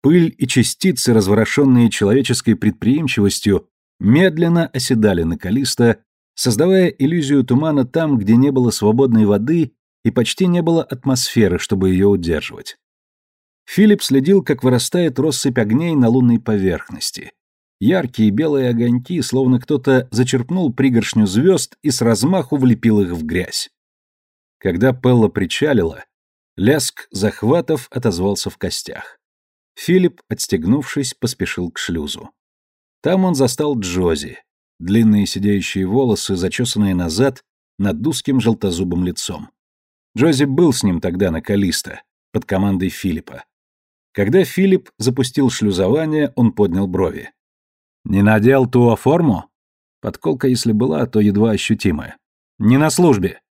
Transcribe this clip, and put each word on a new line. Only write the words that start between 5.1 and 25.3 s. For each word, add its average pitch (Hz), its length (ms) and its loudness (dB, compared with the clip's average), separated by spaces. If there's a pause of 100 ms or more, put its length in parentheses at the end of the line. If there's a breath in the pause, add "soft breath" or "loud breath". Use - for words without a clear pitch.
на 82 160 -4
Каллисто, 117 600 0 (340)
создавая 175 540 2
иллюзию 143 560 0
тумана 139 400 0
там, 147 340 -2
где 104 180 2
не 139 140 4
было 127 200 0
свободной 110 560 2
воды 127 480 0 (300)
и 117 60 2
почти - 360 -2
не 175 160 0
было 165 200 0
атмосферы, 120 760 -2
чтобы 95 320 -2
её 92 180 4
удерживать. 85 680 -4 (880)
Филипп 208 380 4
следил, 147 400 2
как 135 220 -2
вырастает 127 540 0
россыпь 135 400 -2
огней 131 360 0
на 123 140 4
лунной 120 320 4
поверхности. 95 920 -4 (480)
Яркие 127 500 0
белые 135 400 0
огоньки, 123 520 -2
словно 127 380 0
кто-то 131 500 0
зачерпнул 127 640 -2
пригоршню 113 540 0
звёзд 147 560 0
и 147 80 -2
с 127 100 -4
размаху 127 560 0
влепил 117 440 2
их 90 100 -2
в 82 140 -6
грязь. - 460 -6 (880)
Когда 98 340 0
Пелла 123 360 2
причалила, 98 760 -2 (520)